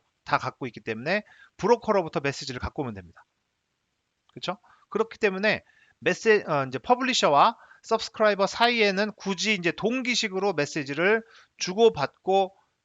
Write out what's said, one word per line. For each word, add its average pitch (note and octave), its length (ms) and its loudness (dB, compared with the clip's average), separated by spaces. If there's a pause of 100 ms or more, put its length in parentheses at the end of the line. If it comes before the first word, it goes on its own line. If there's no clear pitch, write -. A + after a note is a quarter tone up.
(240)
다 - 140 0
갖고 C3 300 -6
있기 A#2+ 140 -12
때문에 C3+ 420 -4 (340)
브로커로부터 G3 640 0
메시지를 C3+ 380 -6
갖고 - 240 -6
오면 A#2+ 100 -6
됩니다. F2+ 320 -18 (1080)
그쵸? - 240 -8 (320)
그렇기 A3 280 -4
때문에 G3 460 0 (360)
메시-, G#3 480 2
어, C#3+ 200 0
이제 B2+ 120 -8
퍼블리셔와 A3+ 800 2 (260)
서브스크라이버 G#3 640 0
사이에는 G#3+ 680 2
굳이 F#3+ 380 -2
이제 F3 180 0
동기식으로 A3 800 -2
메시지를 D3+ 720 0 (340)
주고받고 F#3+ 1000 2 (300)